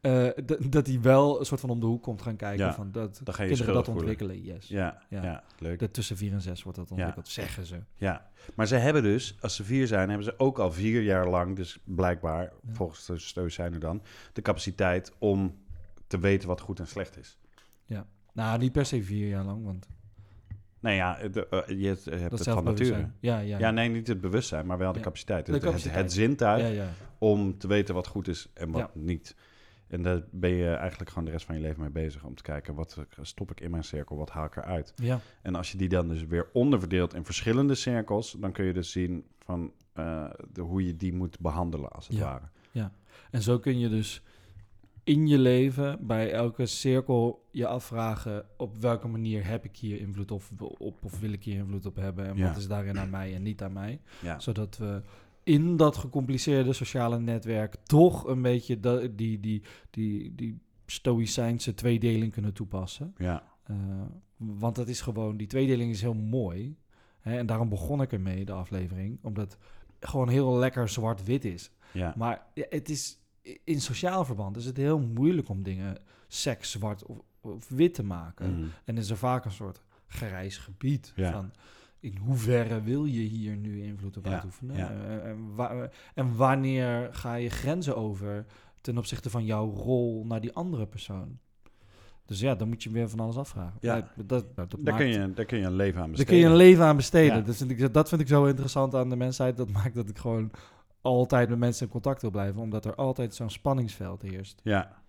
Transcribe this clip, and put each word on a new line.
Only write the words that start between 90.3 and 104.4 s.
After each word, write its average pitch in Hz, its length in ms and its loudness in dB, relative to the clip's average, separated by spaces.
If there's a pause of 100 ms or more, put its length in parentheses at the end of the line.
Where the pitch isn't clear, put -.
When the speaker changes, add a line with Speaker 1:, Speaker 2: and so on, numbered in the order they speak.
Speaker 1:
die 117 120 -6
andere 156 340 -4
persoon? 104 520 -10 (840)
Dus 98 140 -8
ja, 127 160 2
dan 107 120 -2
moet 117 160 -4
je 113 60 -10
weer 113 200 -2
van 117 100 -6
alles 113 180 -4
afvragen. 101 440 -10
Speaker 2:
Ja. 117 140 0
Speaker 1:
Ja, 110 120 -4 (180)
dat, 120 200 0 (100)
nou, 87 120 -6
dat 98 180 -10
Speaker 2:
Daar 143 120 2
kun 139 120 4
Speaker 1:
maakt 110 60 4 (120)
Speaker 2:
je, 92 60 -4
daar 107 120 -2
kun 120 120 -2
je 95 80 0
een 92 100 0
leven 95 260 2
aan 80 100 -4
Speaker 1:
Daar 135 140 2
kun 185 100 6
je 170 80 12
Speaker 2:
besteden. 165 80 10
Speaker 1:
een 165 60 12
leven 180 280 12
aan 151 100 8
besteden. 143 420 8
Speaker 2:
Ja. 110 40 4
Speaker 1:
Dat 104 140 -2
vind 127 160 -4
ik, 120 220 2
dat 151 160 6
vind 165 120 2
ik 135 60 2
zo 143 180 8
interessant 135 500 2
aan 127 140 2
de 123 60 -2
mensheid. 127 420 0
Dat 113 140 -2
maakt 101 240 0
dat 107 140 -4
ik 104 80 -10
gewoon 113 340 -2 (500)
altijd 123 480 4
met 120 100 2
mensen 120 260 0
in 104 60 -10
contact 131 300 -2
wil 110 100 -2
blijven, 101 300 -2
omdat 107 240 -4
er 110 100 -4
altijd 131 400 -2
zo'n 113 140 -6
spanningsveld 104 720 -2
heerst. 95 420 -10